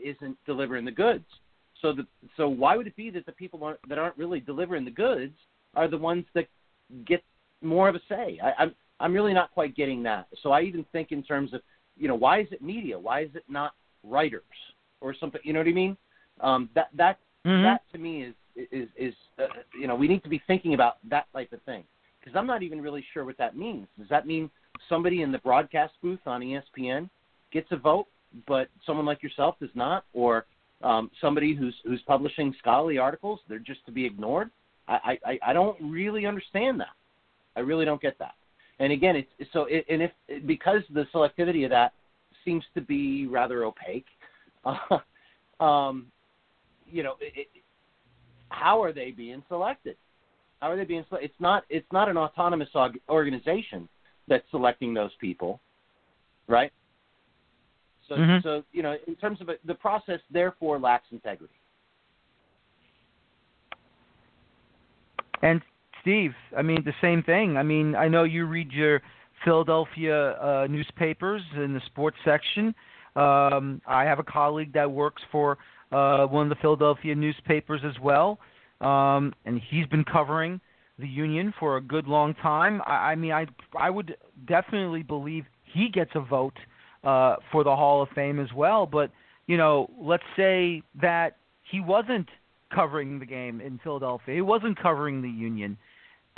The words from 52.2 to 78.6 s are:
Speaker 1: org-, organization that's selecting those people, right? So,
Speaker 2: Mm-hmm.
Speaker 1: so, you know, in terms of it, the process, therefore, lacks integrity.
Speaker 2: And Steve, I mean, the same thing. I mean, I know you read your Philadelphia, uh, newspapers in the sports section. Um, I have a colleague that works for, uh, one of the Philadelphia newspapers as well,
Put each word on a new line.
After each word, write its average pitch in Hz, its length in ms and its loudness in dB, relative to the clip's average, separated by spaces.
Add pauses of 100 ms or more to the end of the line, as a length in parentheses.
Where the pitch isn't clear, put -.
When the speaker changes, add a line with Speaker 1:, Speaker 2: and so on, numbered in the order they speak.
Speaker 1:
org-, 127 240 2 (100)
organization 143 800 -2 (380)
that's - 240 2
selecting 123 420 0
those 104 280 -2
people, 90 400 -6 (880)
right? 117 240 4 (1400)
So, 143 80 -6
Speaker 2:
Mm-hmm. 170 260 4
Speaker 1:
so, 151 300 -2
you 170 100 -4
know, 151 140 -2 (100)
in 165 80 -8
terms 208 260 -6
of 170 100 -10
it, - 140 -8
the 165 100 -6
process, 202 440 -4 (140)
therefore, 165 480 0
lacks 123 320 2
integrity. 104 420 -12 (4000)
Speaker 2:
And 165 200 4 (380)
Steve, 185 320 2 (240)
I 139 60 0
mean, 160 220 2
the 147 160 -4
same 170 220 4
thing. 180 340 2
I 135 60 0
mean, 151 320 2
I 147 140 2
know 165 160 4
you 165 220 -2
read 160 260 -6
your 147 280 2 (440)
Philadelphia, 160 880 2
uh, 139 360 0
newspapers 160 720 -2 (140)
in 143 180 -4
the 131 140 -4
sports 151 380 -2
section. 202 500 2 (400)
Um, 139 720 4
I 131 160 2
have 147 160 4
a 156 60 -2
colleague 151 480 0
that 143 180 2
works 147 400 -2
for, 147 260 2 (360)
uh, 139 340 6
one 147 180 2
of 147 60 0
the 139 100 -4
Philadelphia 151 540 4
newspapers 151 680 0
as 139 160 -6
well, 151 380 4 (420)